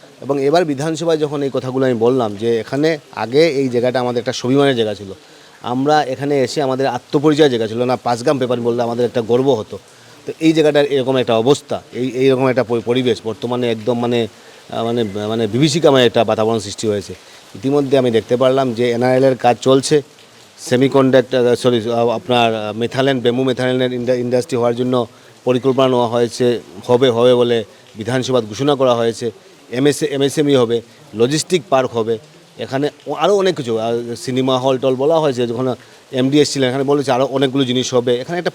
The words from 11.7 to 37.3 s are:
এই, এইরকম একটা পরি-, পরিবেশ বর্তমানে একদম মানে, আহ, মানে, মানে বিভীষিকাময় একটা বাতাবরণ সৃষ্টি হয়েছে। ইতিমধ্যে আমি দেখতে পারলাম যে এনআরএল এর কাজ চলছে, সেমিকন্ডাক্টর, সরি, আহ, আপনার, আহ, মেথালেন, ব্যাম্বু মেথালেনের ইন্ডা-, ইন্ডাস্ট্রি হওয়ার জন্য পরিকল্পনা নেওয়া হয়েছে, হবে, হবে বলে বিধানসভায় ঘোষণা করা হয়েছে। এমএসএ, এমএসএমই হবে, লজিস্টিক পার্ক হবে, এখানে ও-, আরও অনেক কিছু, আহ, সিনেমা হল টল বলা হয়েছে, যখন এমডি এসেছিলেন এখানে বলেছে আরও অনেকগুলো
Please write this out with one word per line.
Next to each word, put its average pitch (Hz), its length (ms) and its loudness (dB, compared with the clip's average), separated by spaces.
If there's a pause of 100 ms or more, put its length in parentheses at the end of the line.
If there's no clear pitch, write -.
এই, 123 160 -4
এইরকম 131 400 2
একটা 127 140 0
পরি-, 117 180 -2
পরিবেশ 120 440 0
বর্তমানে 120 460 -4
একদম 113 280 -2
মানে, 120 280 0 (440)
আহ, 113 140 -6
মানে, 120 200 -2 (240)
মানে 113 180 -2
বিভীষিকাময় 139 600 4
একটা 117 180 2
বাতাবরণ 107 340 0
সৃষ্টি 101 280 -8
হয়েছে। 101 280 -4 (400)
ইতিমধ্যে 135 440 0
আমি 127 120 2
দেখতে 110 260 0
পারলাম 131 380 0
যে 120 160 0
এনআরএল 127 340 2
এর 135 100 4
কাজ 120 260 2
চলছে, 135 420 2 (560)
সেমিকন্ডাক্টর, 127 960 2
সরি, 123 240 0 (100)
আহ, 117 180 0
আপনার, 117 460 0
আহ, 107 180 -6
মেথালেন, 131 480 -2
ব্যাম্বু 120 240 0
মেথালেনের 127 480 0
ইন্ডা-, 123 240 -2
ইন্ডাস্ট্রি 123 420 -2
হওয়ার 117 180 0
জন্য 127 300 0 (380)
পরিকল্পনা 127 440 2
নেওয়া 123 200 2
হয়েছে, 120 520 0 (240)
হবে, 123 260 4
হবে 120 240 4
বলে 120 300 0 (300)
বিধানসভায় 120 500 -2
ঘোষণা 131 300 -2
করা 127 200 2
হয়েছে। 117 360 -2 (400)
এমএসএ, 135 360 0
এমএসএমই 143 480 0
হবে, 120 260 2 (340)
লজিস্টিক 147 540 0
পার্ক 127 280 0
হবে, 113 220 -2 (400)
এখানে 131 300 -4 (180)
ও-, 143 80 -8
আরও 170 220 2
অনেক 185 180 0
কিছু, 117 240 -4
আহ, 117 360 -4
সিনেমা 131 440 -2
হল 131 200 0
টল 131 160 0
বলা 147 240 2
হয়েছে, 127 280 0
যখন 120 280 -4 (380)
এমডি 135 280 2
এসেছিলেন 135 280 2
এখানে 135 160 -2
বলেছে 139 280 0
আরও 127 140 2
অনেকগুলো 135 380 0